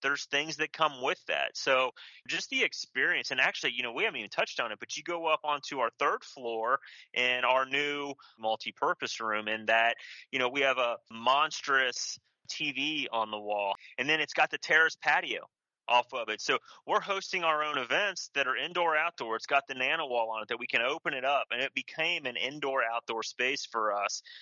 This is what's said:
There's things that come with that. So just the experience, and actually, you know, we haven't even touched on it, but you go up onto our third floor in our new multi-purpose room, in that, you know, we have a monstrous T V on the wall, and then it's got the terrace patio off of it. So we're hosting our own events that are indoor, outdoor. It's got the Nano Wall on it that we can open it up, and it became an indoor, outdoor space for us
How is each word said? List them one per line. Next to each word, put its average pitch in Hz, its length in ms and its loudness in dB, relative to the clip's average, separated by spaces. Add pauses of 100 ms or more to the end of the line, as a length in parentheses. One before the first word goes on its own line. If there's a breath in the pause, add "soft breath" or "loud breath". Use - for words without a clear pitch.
There's 143 240 0
things 147 320 -2
that 151 140 -4
come 147 300 0
with 147 240 0
that. - 320 -2
So 131 380 2 (320 loud breath)
just - 240 -6
the 262 100 0
experience, 151 720 0
and 131 100 0
actually, 143 320 0
you 120 80 -4
know, 120 120 -4
we 151 100 -2
haven't 185 160 -2
even 104 100 -8
touched - 300 -2
on 117 120 -2
it, 104 80 -8
but - 160 -10
you 151 60 -8
go 165 240 -4
up 156 180 2
onto 147 360 -2
our 117 180 2
third 165 260 0
floor 117 560 -2 (360 loud breath)
in 123 280 2
our 131 220 4
new 143 480 -2 (240 loud breath)
multi-purpose 113 840 -2
room, 107 280 -2
in 110 180 -4
that, 113 320 4 (340 loud breath)
you 135 60 -4
know, 127 120 2
we 139 120 -2
have 135 160 4
a 120 200 0 (120)
monstrous 131 1080 2 (280)
T 147 260 -4
V 139 380 -2
on 110 200 0
the 107 80 -4
wall, 101 360 0 (220 loud breath)
and 127 100 0
then 156 140 4
it's 147 120 -4
got 160 180 2
the 151 80 -6
terrace 160 420 4
patio 151 480 0 (380)
off 120 260 4
of 113 160 -4
it. 107 100 -2
So 135 180 2 (280 loud breath)
we're 190 160 2
hosting 190 420 -2
our 151 200 2
own 147 140 0
events 160 580 0
that 139 120 2
are 127 80 0
indoor, 165 400 2
outdoor. 151 400 0
It's - 120 -6
got 139 200 4
the 135 60 -8
Nano 143 340 0
Wall 117 220 2
on 110 140 -4
it 104 40 -8
that 117 120 -4
we 120 80 -8
can 123 140 2
open 151 320 -2
it 127 120 -4
up, 135 260 2
and 120 100 0
it 135 120 -2
became 160 520 -4
an 123 120 -6
indoor, 135 460 -2
outdoor 113 400 -2
space 131 420 -2
for 107 280 0
us 101 280 -2 (200 loud breath)